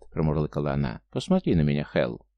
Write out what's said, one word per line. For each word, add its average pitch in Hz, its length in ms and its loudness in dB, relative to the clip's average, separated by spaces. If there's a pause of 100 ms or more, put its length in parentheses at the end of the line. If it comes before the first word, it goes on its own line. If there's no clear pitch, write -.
(120)
промурлыкала 76 600 0
она, — 67 280 -2 (100)
посмотри 185 440 0
на 80 60 4
меня, 73 240 2
Хелл. 62 400 -2 (120)